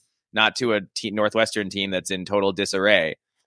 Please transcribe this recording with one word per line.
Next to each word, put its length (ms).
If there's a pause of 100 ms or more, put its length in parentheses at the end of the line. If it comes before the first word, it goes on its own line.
(340)
not 240
to 180
a 60 (120)
te-, 160
Northwestern 600
team 200
that's 220
in 140
total 280
disarray 640 (280)